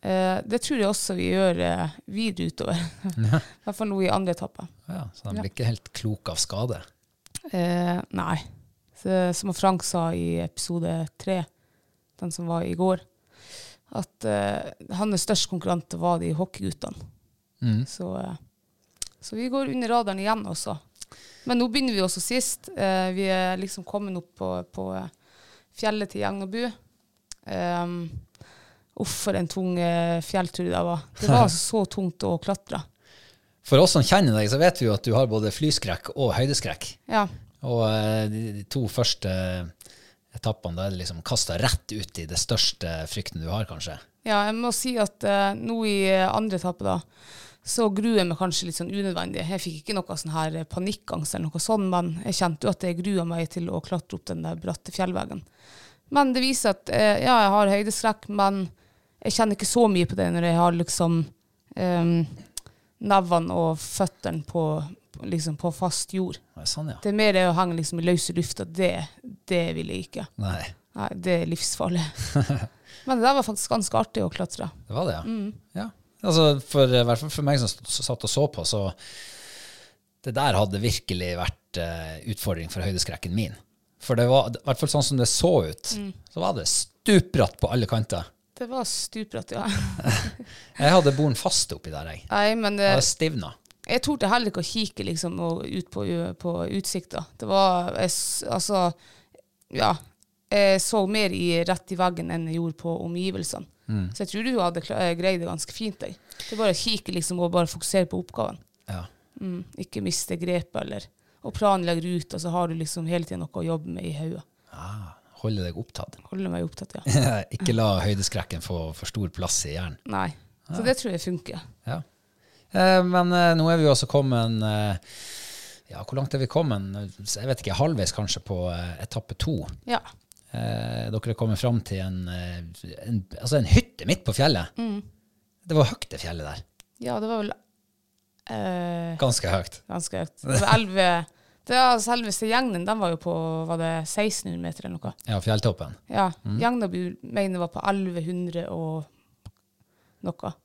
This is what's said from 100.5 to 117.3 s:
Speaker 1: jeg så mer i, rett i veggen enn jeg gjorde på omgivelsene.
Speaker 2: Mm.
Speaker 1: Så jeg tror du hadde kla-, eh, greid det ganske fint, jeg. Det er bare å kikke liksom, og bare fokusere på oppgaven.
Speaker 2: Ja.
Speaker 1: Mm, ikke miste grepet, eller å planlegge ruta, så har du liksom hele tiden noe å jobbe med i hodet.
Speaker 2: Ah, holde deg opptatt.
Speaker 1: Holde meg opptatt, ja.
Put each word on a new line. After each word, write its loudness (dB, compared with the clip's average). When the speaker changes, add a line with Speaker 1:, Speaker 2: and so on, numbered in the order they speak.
Speaker 1:
jeg 6
så 2
mer 2
i, 2
rett -2
i -4
veggen 0
enn -2
jeg -2
gjorde -2
på -4
omgivelsene. -4
Speaker 2:
Mm. 0
Speaker 1:
Så -4
jeg -12
tror -4
du 0
hadde 0
kla-, -4
eh, 2
greid 0
det -4
ganske -6
fint, -6
jeg. -10
Det -10
er -6
bare 4
å -2
kikke -2
liksom, -2
og 2
bare 4
fokusere 0
på -2
oppgaven. -6
Speaker 2:
Ja. -6
Speaker 1:
Mm, -8
ikke -8
miste -2
grepet, -2
eller -8
å -8
planlegge 2
ruta, -4
så -4
har 0
du -4
liksom -4
hele 0
tiden -6
noe -14
å -4
jobbe -4
med -8
i -6
hodet. -6
Speaker 2:
Ah, -12
holde -2
deg -4
opptatt. -10
Speaker 1:
Holde -4
meg -2
opptatt, -10
ja. 2